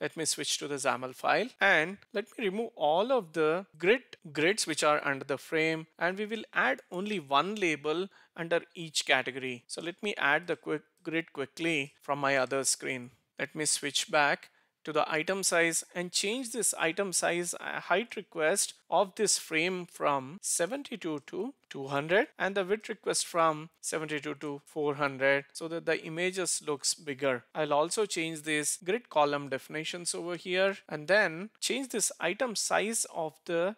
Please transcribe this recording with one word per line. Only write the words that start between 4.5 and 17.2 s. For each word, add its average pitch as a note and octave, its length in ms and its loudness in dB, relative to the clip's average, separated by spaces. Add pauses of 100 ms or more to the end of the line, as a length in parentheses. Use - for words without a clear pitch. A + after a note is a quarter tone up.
which D#3+ 160 -2
are D3+ 240 4
under C3+ 180 -2
the C3+ 120 -2
frame, D#3+ 500 0 (120)
and F3+ 200 0
we G#3+ 60 -4
will A3 200 -6 (100)
add A#3+ 260 2 (100)
only G3+ 280 -4
one D3 380 2
label D#3+ 520 0 (260)
under E3+ 280 -2 (120)
each E3 300 -4
category. C3 640 0
So - 160 -10
let E3+ 200 -8
me G#3 140 -2
add D3+ 300 2
the D#3+ 100 -2
quick D#3 260 -4 (200)
grid E3 320 -4
quickly D3 680 -4
from C#3+ 180 -2
my C#3 200 2
other C3 260 0
screen. B2+ 460 -4 (280)
Let - 160 -6
me D3+ 120 -4
switch - 440 -2
back D3+ 380 2 (360)
to D3+ 100 -4
the D3+ 180 4
item F3+ 300 0
size E3+ 420 2 (100)
and F3+ 160 -6
change A#3 420 -2
this A#3 260 0
item E3+ 340 0
size, E3+ 480 0